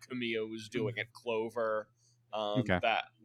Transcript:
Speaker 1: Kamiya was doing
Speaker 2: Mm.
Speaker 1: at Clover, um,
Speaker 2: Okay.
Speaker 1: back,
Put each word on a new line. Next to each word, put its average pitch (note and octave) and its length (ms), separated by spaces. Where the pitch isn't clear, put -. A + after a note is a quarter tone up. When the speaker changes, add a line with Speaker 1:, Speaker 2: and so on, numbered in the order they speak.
Speaker 1:
Kamiya A#2 420
was A2 200
doing A2 260
Speaker 2:
Mm. G#2+ 60
Speaker 1:
at A2 120
Clover, A2 760
um, G#2+ 260
Speaker 2:
Okay. G#2 200
Speaker 1:
back, A2 260